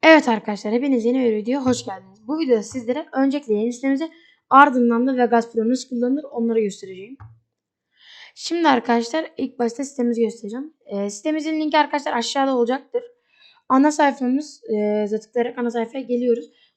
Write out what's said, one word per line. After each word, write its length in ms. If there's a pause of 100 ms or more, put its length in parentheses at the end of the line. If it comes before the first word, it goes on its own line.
(140)
Evet 160
arkadaşlar, 440
hepiniz 320
yeni 140
bir 160
videoya 300
hoş 200
geldiniz. 420
Bu 120
videoda 240
sizlere 500
öncelikle 400
yeni 200
sitemizi, 380 (380)
ardından 580
da 100
Vegas 340
Pro 180
nasıl 200
kullanılır 340
onları 360
göstereceğim. 580 (1200)
Şimdi 320
arkadaşlar, 680
ilk 220
başta 240
sitemizi 380
göstereceğim. 520 (120)
Ee, 240
sitemizin 520
linki 160
arkadaşlar 360
aşağıda 420
olacaktır. 480 (680)
Ana 220
sayfamız, 720 (520)
e, 60
tıklayarak 380
ana 140
sayfaya 320
geliyoruz. 420 (320)